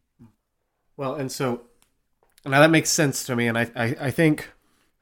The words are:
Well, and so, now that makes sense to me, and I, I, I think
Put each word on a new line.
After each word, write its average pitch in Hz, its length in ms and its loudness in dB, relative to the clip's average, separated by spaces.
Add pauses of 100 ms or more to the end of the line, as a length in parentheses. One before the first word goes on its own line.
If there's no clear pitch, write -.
(960)
Well, 135 180 -6
and 135 180 -8
so, 135 300 -4 (840)
now 135 160 2
that 156 100 8
makes 156 200 2
sense 143 340 0
to 131 100 -6
me, 120 140 0
and 113 100 -2
I, 117 160 -2
I, 123 260 -2
I 139 100 -4
think 156 400 0 (520)